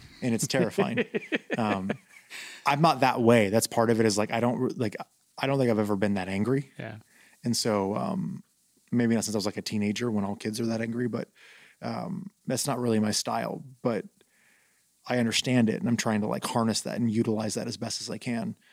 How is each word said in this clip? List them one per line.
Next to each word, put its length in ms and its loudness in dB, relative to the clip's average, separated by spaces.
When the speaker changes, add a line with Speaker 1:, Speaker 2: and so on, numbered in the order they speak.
Speaker 1:
and 120 0
it's 140 0
terrifying. 600 0
Speaker 2:
<laughs> 480 -6
Speaker 1:
Um, 320 0
I'm 160 2
not 200 6
that 200 4
way. 280 8
That's 180 4
part 220 2
of 120 4
it 40 6
is, 120 2
like, 160 0
I 80 0
don't, 360 0
like, 200 -2
I 100 -2
don't 100 0
think 140 2
I've 80 4
ever 160 0
been 200 0
that 120 -2
angry. 500 -2
Speaker 2:
Yeah. 180 -10
Speaker 1:
And 100 0
so, 400 0
um, 480 -4
maybe 240 4
not 80 0
since 120 -4
I 20 0
was, 80 -2
like, 100 -2
a 60 -6
teenager 500 -2
when 140 -2
all 100 -6
kids 240 -6
are 60 -2
that 160 -2
angry, 260 -2
but, 220 -6
um, 480 -8
that's 220 -2
not 100 -2
really 220 2
my 120 2
style, 520 -4
but 200 0
I 120 0
understand 500 4
it. 100 -2
And 80 -2
I'm 80 2
trying 260 0
to, 60 -2
like, 180 -4
harness 360 0
that 160 -6
and 120 0
utilize 440 0
that 140 -4
as 100 -8
best 240 -6
as 80 -10
I 80 -8
can 380 -4